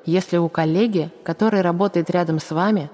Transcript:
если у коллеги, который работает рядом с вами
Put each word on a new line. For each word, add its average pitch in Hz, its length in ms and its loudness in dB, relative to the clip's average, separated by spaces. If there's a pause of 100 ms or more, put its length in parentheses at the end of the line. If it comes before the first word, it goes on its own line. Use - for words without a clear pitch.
если 175 320 0
у 170 120 2
коллеги, 170 640 0 (120)
который 208 380 0
работает 175 480 0
рядом 160 300 0
с - 120 -10
вами 175 420 0